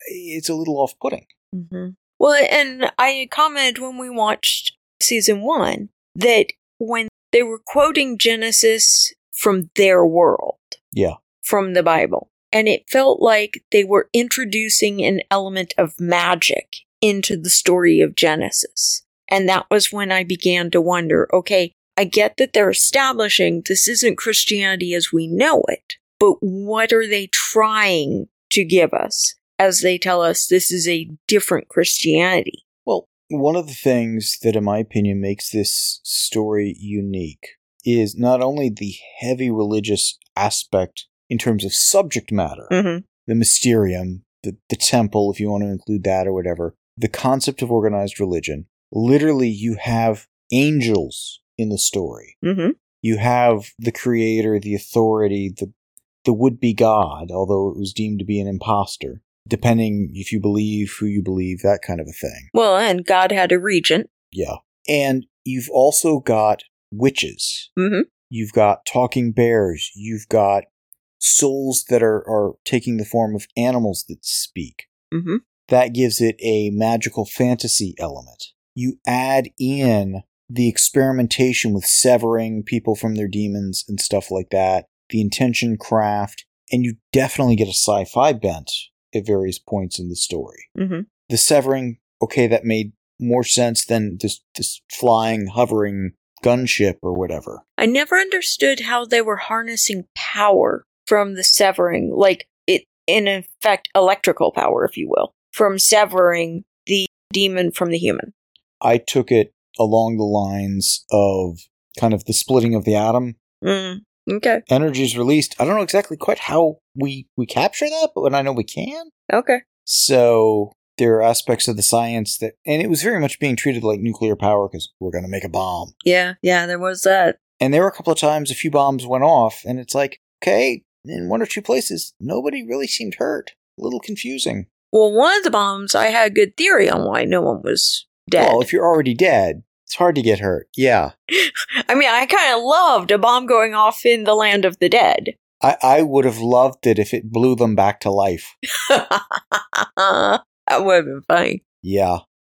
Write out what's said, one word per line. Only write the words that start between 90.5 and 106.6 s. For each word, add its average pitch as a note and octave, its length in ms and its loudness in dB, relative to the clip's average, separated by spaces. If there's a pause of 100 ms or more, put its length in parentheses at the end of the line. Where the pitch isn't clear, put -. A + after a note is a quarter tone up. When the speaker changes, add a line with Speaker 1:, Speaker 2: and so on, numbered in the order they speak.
Speaker 2:
Mm-hmm. F#3 240 -4 (280)
Speaker 1:
The A#2 80 -2
severing, C3 600 0 (240)
okay, A#2+ 260 2
that A2+ 180 2
made A2 260 -2 (280)
more B2 240 0
sense A#2 420 0
than G#2+ 360 -2
this, - 200 -6 (140)
this - 260 -8 (100)
flying, A2+ 560 0
hovering G2+ 640 -2 (320)
gunship A#2+ 580 0
or F2+ 160 -4
whatever. D#2+ 460 -8 (140)
Speaker 2:
I A3 100 2
never D4 300 0
understood F4+ 640 0
how A#3+ 240 -2
they A#3 160 2
were G#3+ 160 -2
harnessing A3+ 680 -4 (100)
power - 680 0 (240)
from G3+ 280 2
the F#3 80 -6
severing, F3+ 720 2
like, G3 320 2 (200)
it, F#3 160 2 (240)
in G3+ 200 2
effect, G3 680 -2
electrical F#3+ 560 4
power, - 340 0
if - 120 -4
you - 120 -8
will, - 240 0 (200)
from G3 260 2
severing F3 840 2 (220)